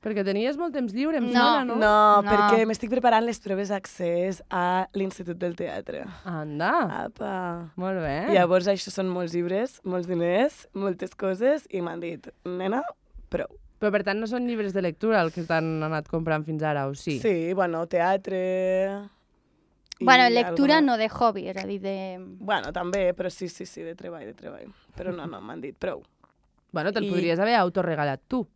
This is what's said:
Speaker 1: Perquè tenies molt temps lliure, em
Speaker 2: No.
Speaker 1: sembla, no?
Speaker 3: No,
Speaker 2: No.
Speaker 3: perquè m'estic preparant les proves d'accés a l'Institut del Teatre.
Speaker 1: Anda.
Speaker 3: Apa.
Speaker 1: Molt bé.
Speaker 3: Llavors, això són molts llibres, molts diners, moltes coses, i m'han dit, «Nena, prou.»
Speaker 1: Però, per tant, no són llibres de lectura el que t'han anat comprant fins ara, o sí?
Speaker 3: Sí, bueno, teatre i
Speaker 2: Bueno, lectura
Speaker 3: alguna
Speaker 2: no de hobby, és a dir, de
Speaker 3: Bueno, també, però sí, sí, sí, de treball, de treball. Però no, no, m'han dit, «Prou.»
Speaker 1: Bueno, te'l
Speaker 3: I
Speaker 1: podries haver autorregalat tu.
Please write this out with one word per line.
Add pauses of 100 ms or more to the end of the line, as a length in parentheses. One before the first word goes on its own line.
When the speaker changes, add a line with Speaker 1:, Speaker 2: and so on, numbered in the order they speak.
Speaker 1:
Perquè
tenies
molt
temps
lliure,
em
Speaker 2:
No.
Speaker 1:
sembla,
no?
Speaker 3:
No,
Speaker 2:
No.
Speaker 3:
perquè
m'estic
preparant
les
proves
d'accés
a
l'Institut
del
Teatre. (200)
Speaker 1:
Anda. (340)
Speaker 3:
Apa.
Speaker 1:
Molt
bé.
Speaker 3:
Llavors,
això
són
molts
llibres,
molts
diners,
moltes
coses,
i
m'han
dit, (140)
«Nena, (460)
prou.» (320)
Speaker 1:
Però,
per
tant,
no
són
llibres
de
lectura
el
que
t'han
anat
comprant
fins
ara,
o
sí?
Speaker 3:
Sí,
bueno,
teatre (1000)
i
Speaker 2:
Bueno,
lectura
Speaker 3:
alguna
Speaker 2:
no
de
hobby,
és
a
dir,
de (200)
Speaker 3:
Bueno,
també,
però
sí,
sí,
sí,
de
treball,
de
treball. (280)
Però
no,
no,
m'han
dit,
«Prou.» (680)
Speaker 1:
Bueno,
te'l
Speaker 3:
I
Speaker 1:
podries
haver
autorregalat
tu.